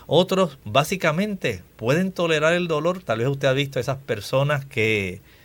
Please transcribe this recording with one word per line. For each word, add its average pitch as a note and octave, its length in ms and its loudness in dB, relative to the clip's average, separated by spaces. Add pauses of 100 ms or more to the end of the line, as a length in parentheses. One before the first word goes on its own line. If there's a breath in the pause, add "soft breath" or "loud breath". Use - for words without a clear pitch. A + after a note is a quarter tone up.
Otros F3+ 560 2
básicamente D3+ 960 -2 (140)
pueden E3 380 0
tolerar E3 400 2
el F3 160 0
dolor. E3+ 340 -2
Tal A2+ 160 -2
vez A#2+ 80 0
usted C#3 220 0
ha C3 40 4
visto C#3 280 -2
esas C3+ 160 -4
personas C#3 680 -2
que G#2 560 0 (260 soft breath)